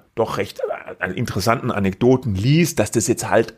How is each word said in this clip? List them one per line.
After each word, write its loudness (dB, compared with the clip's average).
doch -2
recht, -6
äh, -4
interessanten -2
Anekdoten 2
liest, 2
dass 0
das 0
jetzt -2
halt 2